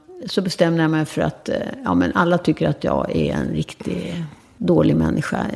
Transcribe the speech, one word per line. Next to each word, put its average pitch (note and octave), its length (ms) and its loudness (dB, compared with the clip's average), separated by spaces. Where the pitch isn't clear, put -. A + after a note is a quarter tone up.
så G3 160 -2
bestämde E3 400 2
jag D#3 100 4
mig D#3 140 2
för E3+ 160 -4
att, - 280 -2
eh, - 60 0
ja, F#2 100 0
men F2+ 220 2
alla F3 220 4
tycker D#3+ 320 0
att - 140 -4
jag C#2 320 0
är D2 180 0
en D2+ 140 -2
riktig E3+ 760 -6
dålig D#3 380 4
människa. - 500 0